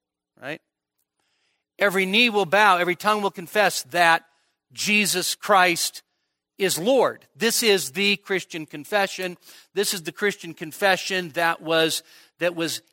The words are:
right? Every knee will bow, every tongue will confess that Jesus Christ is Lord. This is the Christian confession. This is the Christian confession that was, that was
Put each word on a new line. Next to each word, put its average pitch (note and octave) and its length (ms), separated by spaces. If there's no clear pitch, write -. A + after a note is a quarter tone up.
right? C#3+ 220
Every F#3+ 300
knee A3+ 240
will G3+ 160
bow, G3 300
every F3 180
tongue G#3 260
will G3 80
confess F#3 540
that E3 440
Jesus D3+ 640
Christ F3+ 640
is F#3 220
Lord. F#3 560
This A3 260
is F#3+ 300
the G3 260
Christian F3 480
confession. F#3 720
This G3 180
is F#3 80
the D#3+ 100
Christian F#3 440
confession F3+ 800
that E3 280
was, D#3+ 400
that F3 160
was E3 260